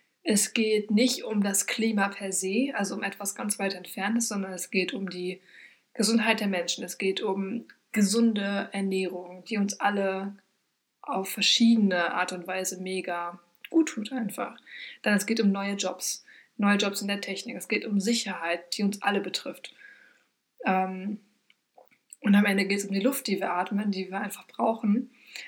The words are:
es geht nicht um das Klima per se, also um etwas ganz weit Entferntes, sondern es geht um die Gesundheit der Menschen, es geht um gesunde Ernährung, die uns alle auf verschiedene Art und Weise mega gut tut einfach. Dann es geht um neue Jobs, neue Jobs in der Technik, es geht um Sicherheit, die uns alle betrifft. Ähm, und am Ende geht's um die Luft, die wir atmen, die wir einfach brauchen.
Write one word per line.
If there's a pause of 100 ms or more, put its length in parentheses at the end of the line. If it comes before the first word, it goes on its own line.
(220)
es
geht
nicht
um
das
Klima
per
se,
also
um
etwas
ganz
weit
Entferntes,
sondern
es
geht
um
die (520)
Gesundheit
der
Menschen,
es
geht
um (280)
gesunde
Ernährung,
die
uns
alle (680)
auf
verschiedene
Art
und
Weise
mega (320)
gut
tut
einfach. (420)
Dann
es
geht
um
neue
Jobs, (340)
neue
Jobs
in
der
Technik,
es
geht
um
Sicherheit,
die
uns
alle
betrifft. (920)
Ähm, (1000)
und
am
Ende
geht's
um
die
Luft,
die
wir
atmen,
die
wir
einfach
brauchen. (360)